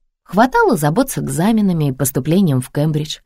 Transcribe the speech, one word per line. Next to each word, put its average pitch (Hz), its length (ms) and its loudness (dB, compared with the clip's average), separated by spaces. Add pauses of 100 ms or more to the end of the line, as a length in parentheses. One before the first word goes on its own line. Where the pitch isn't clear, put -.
(240)
хватало 254 520 2
забот 156 340 0
с - 80 -8
экзаменами 165 720 0
и - 20 -2
поступлением 143 680 0
в - 100 -8
Кембридж. 151 560 -4